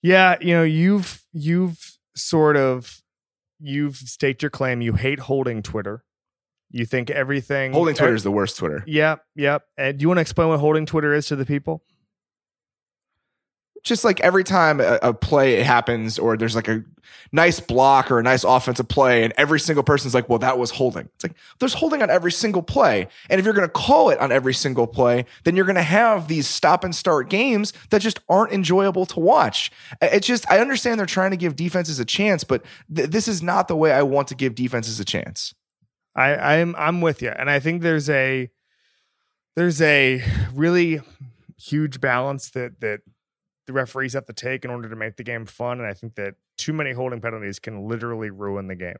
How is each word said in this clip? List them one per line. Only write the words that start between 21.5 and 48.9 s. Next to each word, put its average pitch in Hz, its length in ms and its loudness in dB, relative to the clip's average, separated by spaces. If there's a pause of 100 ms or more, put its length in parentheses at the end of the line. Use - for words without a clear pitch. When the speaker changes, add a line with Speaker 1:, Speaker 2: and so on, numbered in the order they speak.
Speaker 2:
there's 254 140 -2
holding 302 300 -2
on 185 60 0
every 170 220 2
single 196 300 -2
play. 123 460 2 (220)
And 190 100 4
if 190 60 0
you're 220 80 2
gonna 190 160 2
call 285 400 4
it 143 100 2
on 131 140 0
every 131 200 2
single 123 320 0
play, 120 400 0 (200)
then 170 100 2
you're 190 100 4
gonna 185 160 2
have 190 460 2
these 151 180 -2
stop - 380 2
and 180 100 -6
start 147 360 0
games 208 420 0 (180)
that 208 120 4
just 208 260 -4
aren't 196 240 2
enjoyable 185 560 2
to - 140 -8
watch. 170 500 2 (300)
I, - 60 4
it's 196 200 2
just, 240 240 0
I 190 80 8
understand 240 400 0
they're 196 60 -2
trying 190 260 -2
to 185 60 -4
give 165 180 -4
defenses 160 460 -4
a 113 40 -2
chance, 196 380 0
but - 200 -2 (300)
th-, 151 160 -2
this 208 200 -2
is 180 120 -4
not 175 280 -2
the 165 80 -2
way 156 160 4
I 139 100 4
want 139 240 0
to 135 80 -12
give 127 200 -4
defenses 113 440 -6
a 98 60 -6
chance. - 480 -8 (640)
Speaker 1:
I, 143 440 2
I'm, 170 180 -2
I'm 170 220 -2
with 165 220 -2
you. 120 80 -6
And 135 200 -6
I 143 120 2
think 165 200 -4
there's 156 280 0
a, 131 400 0 (1080)
there's 165 260 0
a 135 400 4 (320)
really 165 460 2 (580)
huge 147 440 -4
balance 135 500 -2
that, 120 300 -10
that 107 200 -6 (640)
the 131 60 -12
referees 131 400 -4
have 135 120 -6
to 117 80 -18
take 127 320 -8
in 123 60 -8
order 120 180 -10
to 113 60 -12
make 110 220 -10
the 123 60 -14
game 113 220 -10
fun. 120 340 -8
And 117 80 -8
I 98 60 -8
think 110 220 -16
that 98 180 -10 (240)
too - 160 -8
many 147 180 -6
holding 123 300 -8
penalties 107 380 -10
can 104 280 -12
literally 113 440 -8
ruin 98 360 -8
the 95 80 -10
game. 90 240 -12